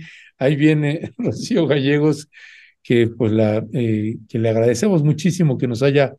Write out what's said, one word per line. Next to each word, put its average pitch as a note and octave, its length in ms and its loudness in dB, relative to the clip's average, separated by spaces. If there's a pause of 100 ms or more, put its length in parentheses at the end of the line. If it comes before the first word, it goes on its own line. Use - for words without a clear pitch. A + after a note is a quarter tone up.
(380)
ahí C#3 160 2
viene D3+ 600 0
<laughs> - 40 -20
Rocío G#3 480 -2
Gallegos, D3 640 0 (540)
que, A#2 260 2
pues, A2+ 240 -2
la, G#2+ 400 0
eh, A2 460 -4 (100)
que A#2+ 100 -6
le A2+ 100 0
agradecemos A#2+ 540 2
muchísimo D3+ 560 0
que B2+ 80 -4
nos A#2+ 160 -4
haya C#3 360 2